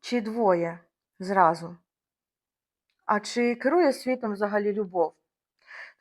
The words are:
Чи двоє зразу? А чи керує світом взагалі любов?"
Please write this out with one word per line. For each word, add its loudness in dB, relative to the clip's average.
Чи -2
двоє 0
зразу? 2
А 0
чи -2
керує 2
світом -4
взагалі -2
любов?" -2